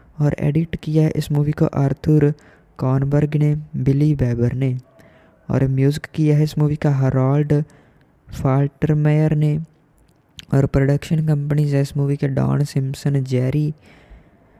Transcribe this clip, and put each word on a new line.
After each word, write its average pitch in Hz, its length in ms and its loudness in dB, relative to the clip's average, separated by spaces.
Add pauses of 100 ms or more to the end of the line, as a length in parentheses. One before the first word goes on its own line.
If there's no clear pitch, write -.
(200)
और 147 180 0
एडिट 160 380 -2
किया 156 280 0
है 156 120 0
इस 151 160 -4
मूवी 147 200 0
को 156 120 0
आर्थर 147 680 2 (460)
कॉनबर्ग 143 580 0
ने, 147 180 2 (220)
बिली 139 380 2
वेबर 120 380 0
ने 127 260 -2 (720)
और 127 200 0
म्यूजिक 135 460 0
किया 151 220 2
है 151 80 2
इस 151 140 -4
मूवी 151 180 0
का 151 140 0
हरोल्ड 135 720 2 (640)
फाल्टरमेयर 151 1040 0
ने 151 220 0 (1000)
और 139 120 2
प्रोडक्शन 143 600 0
कंपनीज 147 480 0
है 139 80 2
इस 139 140 -6
मूवी 139 200 -2
के 143 120 -2
डॉन 135 360 0
सिम्पसन, 139 600 -4
जेरी 131 500 -2 (840)